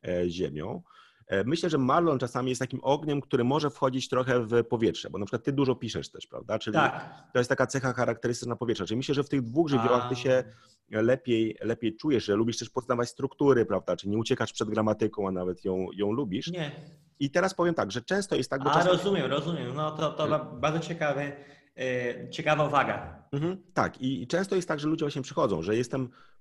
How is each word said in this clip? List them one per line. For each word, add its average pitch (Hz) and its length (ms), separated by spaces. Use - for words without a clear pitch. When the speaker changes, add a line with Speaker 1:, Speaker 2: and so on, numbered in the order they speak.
Speaker 1:
e, 90 220
ziemią. 85 540
E, 98 160
myślę, 165 260
że 151 80
Marlon 143 420
czasami 127 300
jest 127 100
takim - 240
ogniem, 143 380
który 127 220
może 143 260
wchodzić 131 400
trochę 127 300
w 117 240
powietrze, 113 460
bo 85 80
na 101 80
przykład 117 180
ty 147 80
dużo 135 240
piszesz 98 360
też, - 160
prawda? 104 320
Czyli 107 140
Speaker 2:
Tak. - 400
Speaker 1:
to 127 60
jest 123 100
taka 131 180
cecha 127 260
charakterystyczna 117 600
powietrza. 104 300
Czyli 107 120
myślę, 135 180
że 139 80
w - 60
tych 139 120
dwóch 139 280
żywiołach 123 400
ty 131 60
Speaker 2:
A. - 20
Speaker 1:
się 127 260
lepiej, 113 720
lepiej 110 340
czujesz, 139 300
że 101 100
lubisz 113 220
też 117 120
poznawać 120 400
struktury, 135 560
prawda? 92 300
Czyli 98 160
nie 107 60
uciekasz 113 360
przed 107 160
gramatyką, 107 580
a 95 40
nawet 90 340
ją, 92 280
ją 101 180
lubisz. 127 360
Speaker 2:
Nie. 170 240
Speaker 1:
I 143 120
teraz 185 220
powiem 170 200
tak, 101 180
że 120 100
często 190 340
jest 131 140
tak, 135 140
bo 135 80
Speaker 2:
A, - 20
Speaker 1:
czasami 175 240
Speaker 2:
rozumiem, 175 340
rozumiem. 143 440
No 151 160
to, 156 220
to 156 140
Speaker 1:
Mm. 156 120
Speaker 2:
ba-, - 60
bardzo 156 340
ciekawe, 143 520
e, 123 520
ciekawa 151 380
uwaga. 117 640
Speaker 1:
Mhm, 165 260
tak. 101 280
I, 131 200
i 123 60
często 190 280
jest 175 120
tak, 156 120
że 147 80
ludzie 156 180
właśnie 139 160
przychodzą, 127 400
że 101 140
jestem 123 340